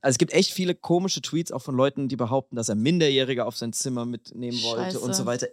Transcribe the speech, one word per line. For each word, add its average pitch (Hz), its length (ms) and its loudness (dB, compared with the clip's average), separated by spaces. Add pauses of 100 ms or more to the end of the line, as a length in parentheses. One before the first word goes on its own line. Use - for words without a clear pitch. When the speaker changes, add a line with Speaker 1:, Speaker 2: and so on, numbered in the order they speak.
Speaker 1:
Also 135 140 2
es - 20 -4
gibt 165 140 4
echt 185 220 4
viele 180 200 0
komische 180 480 0
Tweets 165 300 -2
auch 131 100 -6
von 135 140 -4
Leuten, 139 320 2
die 131 80 -2
behaupten, 123 400 -2
dass 117 140 -2
er 104 60 0
Minderjährige 135 720 2
auf 117 120 -6
sein 117 160 -6
Zimmer 123 320 -4
mitnehmen 120 580 -6
wollte - 380 -2
und - 80 -2
Speaker 2:
Scheiße. 190 100 0
Speaker 1:
so - 60 -2
weiter. 120 280 -2